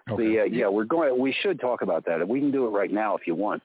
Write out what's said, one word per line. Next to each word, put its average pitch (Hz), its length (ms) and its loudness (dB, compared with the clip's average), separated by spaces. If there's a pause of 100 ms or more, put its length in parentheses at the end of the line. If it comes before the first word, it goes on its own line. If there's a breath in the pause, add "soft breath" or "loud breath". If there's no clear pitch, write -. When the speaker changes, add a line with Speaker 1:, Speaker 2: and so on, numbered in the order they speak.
(100)
Speaker 1:
Okay. 110 120 -2
Speaker 2:
The, 110 180 2
uh, 107 40 4
yeah, 107 240 0
we're 104 160 2
going, 135 340 2
we 131 140 0
should 190 280 -2
talk 123 220 -2
about 87 240 0
that. 85 200 0
We 123 140 0
can 143 100 2
do 135 160 2
it 113 40 -2
right 98 200 0
now 101 260 0
if - 100 -8
you 85 80 -2
want, 87 300 -2